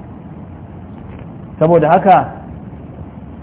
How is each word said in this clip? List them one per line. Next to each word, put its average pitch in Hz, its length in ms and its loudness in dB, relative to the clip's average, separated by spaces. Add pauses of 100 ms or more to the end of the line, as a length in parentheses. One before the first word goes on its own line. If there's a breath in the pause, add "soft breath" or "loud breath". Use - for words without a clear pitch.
(1600)
Saboda 156 320 6
haka, 180 340 8 (1160)